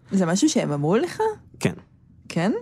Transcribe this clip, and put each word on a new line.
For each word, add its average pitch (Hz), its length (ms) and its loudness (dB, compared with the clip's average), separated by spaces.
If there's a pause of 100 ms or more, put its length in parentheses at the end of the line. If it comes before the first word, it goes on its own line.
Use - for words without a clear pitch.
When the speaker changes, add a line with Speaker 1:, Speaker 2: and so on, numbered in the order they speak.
(120)
Speaker 1:
זה 190 140 2
משהו 190 220 2
שהם 156 240 0
אמרו 147 240 2
לך? 339 260 -2 (380)
Speaker 2:
כן. - 120 0 (560)
Speaker 1:
כן? 180 340 -2